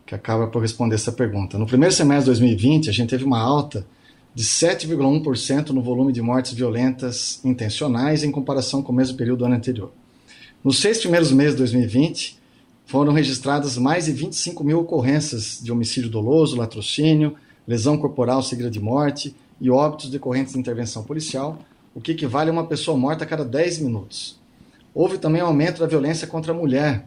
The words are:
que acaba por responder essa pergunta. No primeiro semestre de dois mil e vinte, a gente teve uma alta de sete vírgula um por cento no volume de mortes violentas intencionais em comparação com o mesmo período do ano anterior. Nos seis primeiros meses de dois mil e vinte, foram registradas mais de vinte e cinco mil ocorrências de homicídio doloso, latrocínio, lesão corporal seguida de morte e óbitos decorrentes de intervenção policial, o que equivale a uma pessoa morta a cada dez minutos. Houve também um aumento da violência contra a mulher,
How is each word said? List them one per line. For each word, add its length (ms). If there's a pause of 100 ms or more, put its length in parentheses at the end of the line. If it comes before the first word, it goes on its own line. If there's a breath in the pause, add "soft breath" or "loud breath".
que 80
acaba 320
por 160
responder 320
essa 180
pergunta. 460
No 80
primeiro 280
semestre 300
de 60
dois 100
mil 120
e 40
vinte, 320
a 60
gente 160
teve 140
uma 140
alta 480 (480 soft breath)
de 100
sete 420
vírgula 220
um 140
por 120
cento 380
no 80
volume 320
de 80
mortes 320
violentas 920
intencionais 800
em 80
comparação 520
com 100
o 20
mesmo 220
período 220
do 80
ano 80
anterior. 360 (720 soft breath)
Nos 160
seis 200
primeiros 340
meses 200
de 60
dois 140
mil 120
e 20
vinte, 520 (460 soft breath)
foram 300
registradas 640
mais 260
de 80
vinte 200
e 40
cinco 260
mil 180
ocorrências 840
de 100
homicídio 380
doloso, 440
latrocínio, 800 (320 loud breath)
lesão 300
corporal 460
seguida 280
de 80
morte 560 (240 soft breath)
e 120
óbitos 400
decorrentes 420
de 60
intervenção 440
policial, 560 (360 soft breath)
o 60
que 120
equivale 380
a 20
uma 140
pessoa 280
morta 300
a 20
cada 180
dez 340
minutos. 600 (560 soft breath)
Houve 220
também 260
um 40
aumento 340
da 60
violência 400
contra 260
a 20
mulher, 520